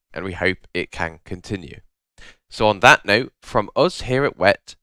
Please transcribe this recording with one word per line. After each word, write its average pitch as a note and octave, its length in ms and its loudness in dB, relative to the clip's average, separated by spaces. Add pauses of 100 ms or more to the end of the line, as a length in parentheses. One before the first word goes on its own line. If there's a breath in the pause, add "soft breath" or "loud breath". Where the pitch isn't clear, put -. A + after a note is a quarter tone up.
(140)
and E2+ 100 -12
we F#2+ 100 -10
hope F2+ 420 -4
it F2 160 -8
can E2 340 -8
continue. F2+ 540 -12 (680 loud breath)
So - 200 0
on G2 140 0
that C3+ 240 6
note, A2+ 360 0
from G#2+ 340 -4
us E3+ 260 0
here B2+ 220 -2
at - 140 -4
WET, - 460 0